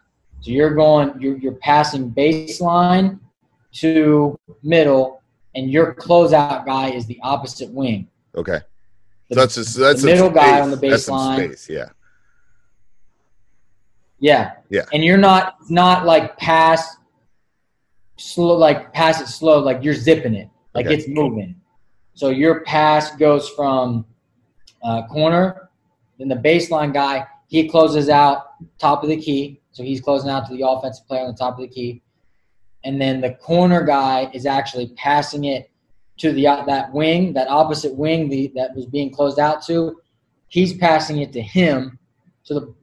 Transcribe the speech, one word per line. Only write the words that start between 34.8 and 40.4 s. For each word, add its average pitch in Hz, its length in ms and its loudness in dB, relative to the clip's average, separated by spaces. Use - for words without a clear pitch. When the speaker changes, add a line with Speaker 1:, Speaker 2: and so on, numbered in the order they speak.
Speaker 1:
passing 143 560 -2
it 131 260 -6
to 156 140 -2
the, 135 140 0
uh, 143 200 2
that 131 280 -4
wing, 160 400 0
that 131 140 -2
opposite 151 480 0
wing 156 340 -2
the, 135 240 -4
that 127 220 -6
was 127 100 -12
being 135 260 -6
closed 143 280 -2
out 151 260 0
to. 165 340 -4